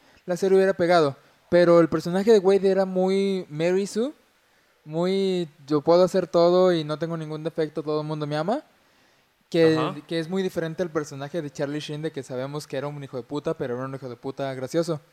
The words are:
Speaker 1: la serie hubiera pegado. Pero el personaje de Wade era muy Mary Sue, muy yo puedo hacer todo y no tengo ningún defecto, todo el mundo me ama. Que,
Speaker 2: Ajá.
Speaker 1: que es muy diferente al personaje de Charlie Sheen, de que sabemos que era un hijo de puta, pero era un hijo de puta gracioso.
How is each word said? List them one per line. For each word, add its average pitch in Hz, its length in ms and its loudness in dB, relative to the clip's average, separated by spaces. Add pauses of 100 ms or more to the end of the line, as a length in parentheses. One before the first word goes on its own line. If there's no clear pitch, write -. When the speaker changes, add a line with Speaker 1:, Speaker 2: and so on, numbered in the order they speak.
(260)
Speaker 1:
la 180 120 -4
serie 190 200 2
hubiera 190 160 4
pegado. 170 420 2 (340)
Pero 175 300 6
el 160 100 4
personaje 175 420 0
de 214 80 8
Wade 190 300 4
era 190 160 2
muy 190 640 -2
Mary 175 380 -2
Sue, 240 260 -4 (720)
muy 180 640 -2 (180)
yo 147 160 0
puedo 170 220 6
hacer 180 240 2
todo 180 460 4
y 165 100 -2
no 151 160 -6
tengo 165 180 -6
ningún 156 260 -10
defecto, 156 400 -6
todo 151 180 -4
el 151 60 -8
mundo 151 200 -6
me 147 100 -4
ama. 202 260 -4 (840)
Que, 160 280 4
Speaker 2:
Ajá. 156 180 -2 (120)
Speaker 1:
que 170 120 -6
es 160 100 -6
muy 190 120 -2
diferente 165 400 -6
al 180 80 -4
personaje 147 540 -8
de 143 80 -12
Charlie 147 280 -6
Sheen, 151 220 -10
de 156 100 -6
que 139 120 -10
sabemos 139 420 -10
que - 100 -12
era 135 120 -6
un 147 160 -12
hijo 135 140 -12
de 120 60 -8
puta, 147 320 -6
pero 123 200 -6
era 127 100 -8
un 135 80 -10
hijo 135 160 -14
de 120 60 -14
puta 135 400 -8
gracioso. 156 440 -4 (140)